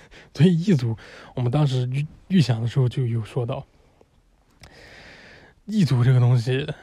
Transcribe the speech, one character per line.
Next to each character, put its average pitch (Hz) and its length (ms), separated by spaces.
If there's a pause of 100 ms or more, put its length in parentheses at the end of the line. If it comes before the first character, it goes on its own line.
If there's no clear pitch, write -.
(340)
所 139 100
以 175 160
E 190 140
组 120 220 (400)
我 131 40
们 120 80
当 143 160
时 127 280
预， 143 120 (220)
预 185 140
想 113 200
的 117 60
时 117 140
候 123 80
就 127 180
有 113 180
说 120 220
到， 131 180 (2000)
E 208 180
组 120 180
这 131 100
个 127 60
东 123 180
西 127 300 (160)